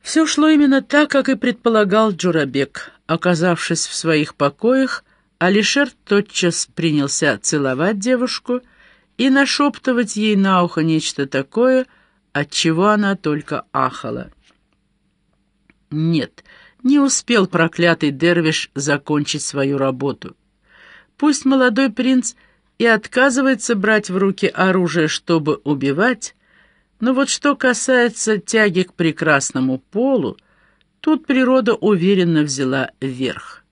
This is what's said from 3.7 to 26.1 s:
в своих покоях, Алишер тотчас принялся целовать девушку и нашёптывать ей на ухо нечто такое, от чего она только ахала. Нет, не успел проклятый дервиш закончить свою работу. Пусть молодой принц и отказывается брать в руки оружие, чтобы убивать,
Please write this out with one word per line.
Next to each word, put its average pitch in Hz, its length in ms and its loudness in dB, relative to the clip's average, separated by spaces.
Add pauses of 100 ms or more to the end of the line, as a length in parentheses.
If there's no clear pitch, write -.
в - 80 -12
своих 156 400 -2
покоях, 247 720 0 (340)
Алишер 202 500 2 (160)
тотчас 202 720 -2
принялся 147 640 0
целовать 151 600 -2
девушку 247 600 -2 (580)
и 262 120 2
нашёптывать 269 840 0
ей 214 180 0
на 190 300 2
ухо 165 180 -2
нечто 156 460 -2
такое, 254 580 0 (460)
от 143 180 -4
чего 170 380 0
она 208 260 2
только 151 580 -6
ахала. 123 600 -6 (1600)
Нет, 156 500 -2 (400)
не 269 160 4
успел 240 480 2
проклятый 165 640 0
дервиш 160 640 0
закончить 143 680 -4
свою 139 360 -2
работу. 135 560 -4 (880)
Пусть 285 220 0
молодой 262 440 2
принц 254 460 0 (440)
и 233 80 2
отказывается 247 920 2
брать 208 340 0
в 180 60 -2
руки 196 320 0
оружие, 175 580 0
чтобы 151 560 -2
убивать, 143 720 -2 (640)